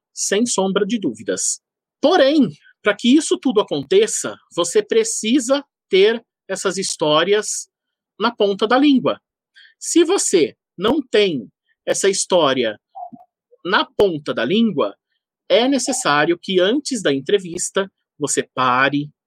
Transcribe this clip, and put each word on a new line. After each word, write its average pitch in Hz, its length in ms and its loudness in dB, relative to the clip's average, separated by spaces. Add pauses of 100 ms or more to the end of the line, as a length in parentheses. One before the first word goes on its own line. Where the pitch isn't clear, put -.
(120)
sem 208 320 -2
sombra 196 400 0
de 214 140 -4
dúvidas. 107 600 -6 (400)
Porém, 285 500 2 (320)
pra 202 120 0
que 240 220 2
isso 359 220 0
tudo 214 220 0
aconteça, 170 760 -2 (180)
você 208 280 -2
precisa 233 840 0 (240)
ter 214 340 2 (260)
essas 185 280 -6
histórias 185 920 0 (520)
na 226 100 0
ponta 202 360 -2
da 240 120 2
língua. 254 420 2 (580)
Se - 260 2
você 208 500 0 (220)
não 240 260 0
tem 185 460 0 (380)
essa 196 220 0
história 135 720 0 (840)
na 208 200 0
ponta 160 480 -2
da 117 120 -2
língua, 151 500 0 (540)
é 226 200 2
necessário 170 720 0
que 185 200 0
antes 226 420 -2
da 156 100 0
entrevista 180 800 -4 (280)
você 143 240 -4 (120)
pare, 135 560 0 (160)